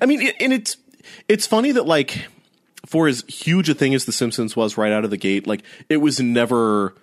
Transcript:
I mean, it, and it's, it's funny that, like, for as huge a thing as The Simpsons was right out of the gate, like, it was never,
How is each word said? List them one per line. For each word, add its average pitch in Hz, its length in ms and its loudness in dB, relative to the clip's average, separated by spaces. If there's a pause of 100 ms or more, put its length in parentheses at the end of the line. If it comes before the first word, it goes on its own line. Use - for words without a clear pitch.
I 247 40 2
mean, 277 160 2
it, 262 180 -2
and 262 140 0
it's, - 240 -4 (500)
it's 214 200 2
funny 240 260 2
that, 240 120 2
like, 151 400 0 (600)
for 160 240 2
as 123 180 -2
huge 175 420 -2
a 151 40 4
thing 135 200 0
as 131 120 0
The 117 80 -6
Simpsons 113 420 -4
was 110 220 -2
right 107 160 2
out 107 100 0
of 107 60 -2
the 101 80 -4
gate, 98 300 -2
like, 104 160 -4 (260)
it 156 80 2
was 147 220 0
never, 117 840 0